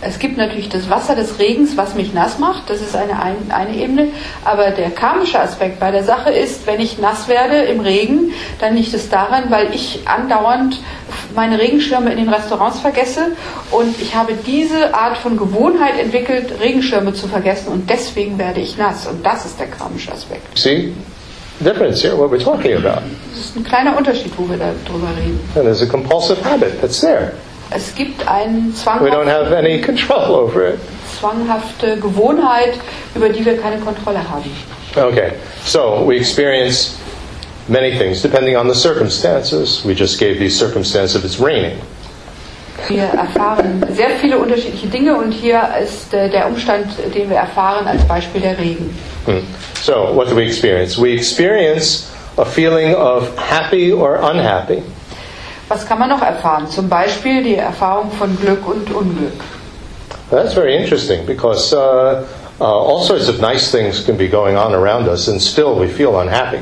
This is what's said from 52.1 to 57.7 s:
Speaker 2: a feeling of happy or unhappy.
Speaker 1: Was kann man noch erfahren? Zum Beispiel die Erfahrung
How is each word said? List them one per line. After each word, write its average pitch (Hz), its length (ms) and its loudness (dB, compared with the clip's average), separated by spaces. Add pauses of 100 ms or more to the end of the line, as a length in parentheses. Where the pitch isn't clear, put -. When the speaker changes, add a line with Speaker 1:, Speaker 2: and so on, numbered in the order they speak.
Speaker 2:
a - 60 4
feeling 160 520 2
of 123 420 2
happy 175 560 2
or 156 260 4
unhappy. 120 640 2 (880)
Speaker 1:
Was 214 160 -4
kann 220 120 0
man 254 100 2
noch 269 120 2
erfahren? 160 460 0
Zum 190 220 -2
Beispiel 202 540 2
die 220 120 2
Erfahrung 196 640 0